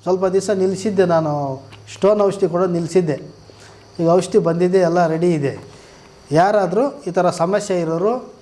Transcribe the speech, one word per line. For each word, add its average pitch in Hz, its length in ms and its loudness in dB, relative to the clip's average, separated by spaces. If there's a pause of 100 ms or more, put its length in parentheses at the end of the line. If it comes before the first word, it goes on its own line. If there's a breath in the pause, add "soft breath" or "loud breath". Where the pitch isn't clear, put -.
ಸ್ವಲ್ಪ 185 240 0
ದಿವಸ 190 240 0
ನಿಲ್ಲಿಸಿದ್ದೆ 190 540 0
ನಾನು, 147 580 -2 (320)
ಸ್ಟೋನ್ 208 260 2
ಔಷಧಿ 196 280 0
ಕೊಡೋದು 175 240 0
ನಿಲ್ಲಿಸಿದ್ದೆ. 170 480 -2 (800 loud breath)
ಈಗ 165 80 2
ಔಷಧಿ 180 300 2
ಬಂದಿದೆ, 175 400 2
ಎಲ್ಲ 175 280 2
ರೆಡಿ 165 280 0
ಇದೆ. 139 240 -4 (760 loud breath)
ಯಾರಾದರೂ 202 720 2
ಈ 175 40 -6
ಥರ 175 200 0
ಸಮಸ್ಯೆ 185 500 -2
ಇರೋರು 180 600 -4